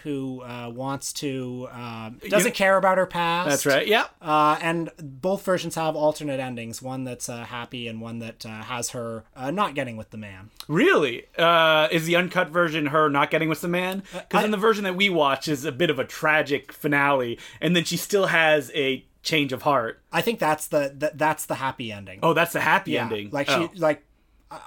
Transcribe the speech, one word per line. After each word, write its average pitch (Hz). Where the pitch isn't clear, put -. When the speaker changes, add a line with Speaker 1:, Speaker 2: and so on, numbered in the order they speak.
Speaker 1:
who, 135
uh, 120
wants 131
to, 127
uh, 117
Speaker 2:
You -
Speaker 1:
doesn't 202
Speaker 2:
know -
Speaker 1:
care 196
about 185
her 185
past. 170
Speaker 2:
That's 139
right, 147
yeah. 226
Speaker 1:
Uh, 151
and 165
both 160
versions 170
have 156
alternate 151
endings, 117
one 131
that's, 123
uh, 117
happy 120
and 113
one 113
that, 113
uh, 110
has 120
her, 113
uh, 135
not 180
getting 123
with 110
the 113
man. 101
Speaker 2:
Really? 165
Uh, 160
is 165
the 170
uncut 180
version 160
her 151
not 143
getting 160
with 156
the 185
man? 185
Speaker 1:
Uh, 180
Speaker 2:
'Cause 202
Speaker 1:
I 208
Speaker 2:
in 214
the 214
version 208
that 185
we 202
watch 143
is 143
a 156
bit 165
of 135
a 123
tragic 147
finale, 139
and 170
then 170
she 170
still 190
has 156
a 135
change 143
of 127
heart. 123
Speaker 1:
I 165
think 226
that's 151
the, 143
the, 151
that's 151
the 156
happy 127
ending. 98
Speaker 2:
Oh, 165
that's 165
the -
happy 180
Speaker 1:
Yeah, 120
Speaker 2:
ending. 107
Speaker 1:
like, 143
Speaker 2:
Oh. 170
Speaker 1:
she, 196
like, 156
I, 156